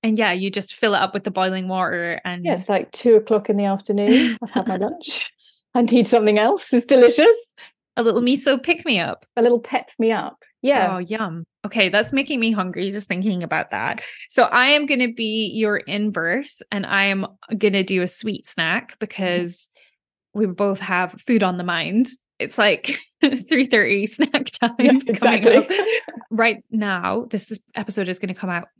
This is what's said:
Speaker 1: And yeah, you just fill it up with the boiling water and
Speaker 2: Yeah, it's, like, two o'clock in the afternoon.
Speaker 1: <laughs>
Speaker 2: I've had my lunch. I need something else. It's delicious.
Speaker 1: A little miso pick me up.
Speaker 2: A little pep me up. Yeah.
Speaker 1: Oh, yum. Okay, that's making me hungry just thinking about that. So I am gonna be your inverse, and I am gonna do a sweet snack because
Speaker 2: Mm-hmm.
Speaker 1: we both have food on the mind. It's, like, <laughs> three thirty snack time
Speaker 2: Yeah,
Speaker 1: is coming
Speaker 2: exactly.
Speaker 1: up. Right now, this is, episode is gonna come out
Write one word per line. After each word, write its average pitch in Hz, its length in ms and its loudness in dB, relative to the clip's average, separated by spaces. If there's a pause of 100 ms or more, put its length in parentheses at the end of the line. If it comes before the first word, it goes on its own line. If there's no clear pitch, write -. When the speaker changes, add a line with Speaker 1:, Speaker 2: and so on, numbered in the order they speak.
Speaker 1:
And 220 120 2
yeah, 214 160 2
you 190 160 -2
just 196 260 -8
fill 214 200 0
it 185 40 2
up 190 140 0
with 190 120 -6
the 202 80 -4
boiling 185 340 -2
water 175 580 -4
and 180 200 -8
Speaker 2:
Yeah, 170 100 0
it's, 180 140 -6
like, 196 240 -2
two 233 240 4
o'clock 214 340 2
in 202 60 2
the 202 80 0
afternoon. 208 760 2
Speaker 1:
<laughs> - 40 -12
Speaker 2:
I've 226 80 -12
had - 180 -4
my 190 80 -4
lunch. - 540 -6 (440)
I 247 80 4
need 233 240 4
something 214 320 2
else. 233 340 0
It's 240 140 2
delicious. 285 680 6 (420)
Speaker 1:
A 240 80 -2
little 233 180 2
miso 269 400 0
pick 330 240 -2
me 220 140 0
up. - 260 -6 (100)
Speaker 2:
A 233 60 2
little 240 160 4
pep - 400 -6
me 226 140 2
up. 151 260 -6 (240)
Yeah. 226 320 2
Speaker 1:
Oh, 180 40 -6
yum. 180 460 -8 (220)
Okay, 196 220 2
that's 220 240 2
making 269 280 -2
me 226 120 0
hungry 185 400 -4
just 202 160 -12
thinking 185 340 -2
about 156 300 -4
that. - 280 -6 (300)
So 247 140 4
I 247 240 4
am 294 180 2
gonna 247 260 0
be 220 400 -4
your 208 260 0
inverse, 208 920 -4
and 202 160 -6
I 196 180 0
am 196 220 -2 (320)
gonna 196 240 2
do 185 200 -2
a 180 40 -2
sweet - 400 -8
snack 170 540 -6
because 175 680 -6 (680)
Speaker 2:
Mm-hmm. - 40 -4
Speaker 1:
we 220 60 2
both 196 320 -2
have 180 480 -4
food 226 160 2
on 180 160 0
the 175 60 -6
mind. 175 420 0 (320)
It's, - 180 -6
like, 208 420 0 (220)
<laughs> 262 280 0
three 254 180 2
thirty 202 400 2
snack 285 400 -2 (140)
time 226 180 2
Speaker 2:
Yeah, 269 180 6
Speaker 1:
is 269 80 -2
coming - 40 -4
Speaker 2:
exactly. 226 480 4
Speaker 1:
up. 311 120 4 (640)
Right 220 400 0
now, 202 600 -2
this 202 200 -8
is, 214 80 -12 (160)
episode 202 340 -6
is 180 120 -6
gonna 185 140 -8
come 185 160 -8
out 175 180 -6 (120)